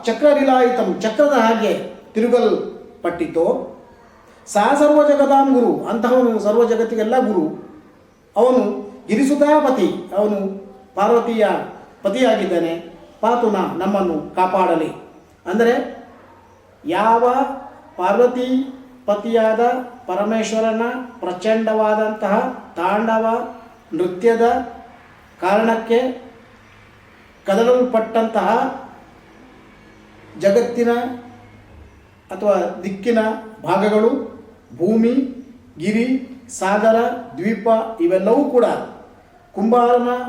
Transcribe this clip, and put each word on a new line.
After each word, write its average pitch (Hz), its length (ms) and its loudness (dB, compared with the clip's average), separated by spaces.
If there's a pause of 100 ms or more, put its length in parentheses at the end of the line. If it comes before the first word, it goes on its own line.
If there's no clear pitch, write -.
ಚಕ್ರನಿಲಾಯಿತಂ 254 1000 2
ಚಕ್ರದ 220 300 2
ಹಾಗೆ 220 600 0 (220)
ತಿರುಗಲ್ಪಟ್ಟಿತೋ, 202 1600 -2 (680)
ಸಾ 226 320 2
ಸರ್ವಜಗತಾಂ 285 760 4
ಗುರು, 214 320 2
ಅಂತಹವನು 233 540 2
ಸರ್ವ 214 260 2
ಜಗತ್ತಿಗೆಲ್ಲ 226 540 0
ಗುರು. 208 500 -2 (680)
ಅವನು 233 540 0 (160)
ಗಿರಿಸುತಾಪತಿ, 269 1080 2
ಅವನು 196 500 -2 (300)
ಪಾರ್ವತಿಯ 220 520 2 (560)
ಪತಿಯಾಗಿದ್ದಾನೆ. 196 720 0 (460)
ಪಾತುನ, 226 340 0
ನಮ್ಮನ್ನು 180 800 -4
ಕಾಪಾಡಲಿ. 180 760 -2 (340)
ಅಂದರೆ 233 600 -2 (800)
ಯಾವ 226 480 2 (640)
ಪಾರ್ವತಿ 247 760 0 (320)
ಪತಿಯಾದ 220 540 0 (220)
ಪರಮೇಶ್ವರನ 220 1000 -4 (380)
ಪ್ರಚಂಡವಾದಂತಹ 214 1400 -2 (120)
ತಾಂಡವ 226 800 -2 (400)
ನೃತ್ಯದ 214 560 0 (920)
ಕಾರಣಕ್ಕೆ 226 880 0 (1160)
ಕದಲಲ್ಪಟ್ಟಂತಹ 226 1000 0 (1900)
ಜಗತ್ತಿನ 233 520 2 (1400)
ಅಥವಾ 190 520 -2
ದಿಕ್ಕಿನ 220 360 -2 (440)
ಭಾಗಗಳು, 208 460 2 (680)
ಭೂಮಿ, 220 360 2 (640)
ಗಿರಿ, 226 600 -2 (100)
ಸಾಗರ, 214 460 0 (420)
ದ್ವೀಪ 220 300 -2 (340)
ಇವೆಲ್ಲವೂ 190 420 2
ಕೂಡ 247 220 2 (880)
ಕುಂಬಾರನ 240 520 2 (220)